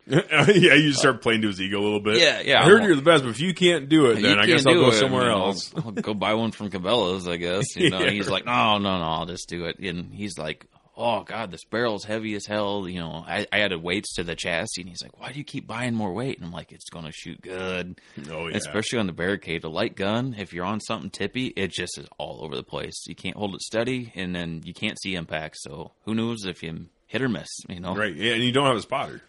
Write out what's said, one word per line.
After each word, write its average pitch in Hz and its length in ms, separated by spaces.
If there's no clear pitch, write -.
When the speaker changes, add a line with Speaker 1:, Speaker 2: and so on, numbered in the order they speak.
Speaker 1:
<laughs> - 20
Yeah, 143 680
you 156 140
just 135 120
start 131 220
playing 113 200
to 107 60
his 95 120
ego 98 200
a - 40
little 104 160
bit. 104 180
Speaker 2:
Yeah, 135 220
yeah, 127 220
Speaker 1:
"I - 40
heard 220 160
Speaker 2:
I'm 214 40
Speaker 1:
you're 170 100
the 135 60
best, 160 220
but 123 60
if 110 100
you 180 140
can't 170 340
do 156 220
it, 107 60
Speaker 2:
You 107 60
Speaker 1:
then 101 160
I 107 80
Speaker 2:
can't 117 120
Speaker 1:
guess 135 80
I'll - 80
Speaker 2:
do - 60
Speaker 1:
go 131 80
Speaker 2:
it. 117 60
Speaker 1:
somewhere 127 300
Speaker 2:
You 120 40
know, 101 180
Speaker 1:
else." 98 300
Speaker 2:
I'll, 156 100
I'll 110 60
go 101 220
buy 98 200
one 113 180
from 104 180
Cabela's, 95 580
I 87 80
guess. 90 400
You - 140
Speaker 1:
<laughs> - 0
Speaker 2:
know, 92 100
Speaker 1:
Yeah. - 100
Speaker 2:
he's 101 200
like, 95 160
"No, 120 320
no, 98 200
no, 85 60
I'll 80 220
just 87 220
do 85 180
it." 82 120
And 87 360
he's 98 240
like, 78 260
"Oh, 113 260
God, 113 280
this 85 160
barrel's 110 380
heavy 107 300
as 101 120
hell." 101 420
You 90 120
know, 80 280
I, 95 240
I 101 80
added 92 220
weights 90 320
to 90 100
the 85 120
chassis, 90 440
and 90 80
he's 87 140
like, - 180
"Why - 100
do 131 80
you 143 60
keep - 220
buying 117 280
more 104 200
weight?" 127 240
And 87 80
I'm 85 60
like, 82 200
"It's - 160
gonna 80 240
shoot - 300
good." 92 580
Speaker 1:
Oh, 80 180
yeah. 87 80
Speaker 2:
Especially 104 440
on 101 60
the 85 60
Barricade. 85 520
A 82 40
light 92 280
gun, 117 420
if 90 160
you're 87 100
on 104 160
something 95 300
tippy, 123 380
it 95 240
just - 260
is 69 80
all 73 260
over 73 140
the 64 80
place. - 420
You 85 80
can't - 220
hold 98 180
it - 60
steady, 120 560
and 90 180
then 85 300
you 87 80
can't 107 300
see 95 120
impact. 78 440
So 73 340
who 107 80
knows 113 320
if 87 160
you 82 240
hit 110 140
or 131 80
miss, 98 200
you 92 100
know? 90 160
Speaker 1:
Right, 101 220
yeah, 110 160
and 113 100
you 123 100
don't 139 140
have 127 100
a 98 40
spotter. 120 480